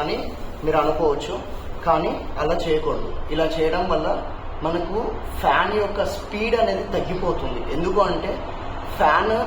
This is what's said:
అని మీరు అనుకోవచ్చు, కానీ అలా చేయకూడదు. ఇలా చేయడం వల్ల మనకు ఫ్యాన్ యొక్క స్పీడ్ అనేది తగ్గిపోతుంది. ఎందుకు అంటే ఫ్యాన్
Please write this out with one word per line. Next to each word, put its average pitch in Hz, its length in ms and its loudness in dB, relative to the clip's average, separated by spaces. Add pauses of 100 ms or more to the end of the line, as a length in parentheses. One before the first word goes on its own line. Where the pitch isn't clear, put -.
అని 196 120 -2 (480)
మీరు 156 200 4
అనుకోవచ్చు, 156 500 0 (520)
కానీ 165 260 4 (280)
అలా 156 140 2 (100)
చేయకూడదు. 156 460 0 (240)
ఇలా 160 120 2 (120)
చేయడం 160 340 2
వల్ల 151 160 2 (580)
మనకు 175 320 0 (440)
ఫ్యాన్ 175 300 4 (100)
యొక్క 202 180 -2 (160)
స్పీడ్ 220 460 -2
అనేది 196 220 2 (100)
తగ్గిపోతుంది. 180 680 0 (140)
ఎందుకు 190 340 2
అంటే 160 240 -2 (680)
ఫ్యాన్ 185 340 4 (140)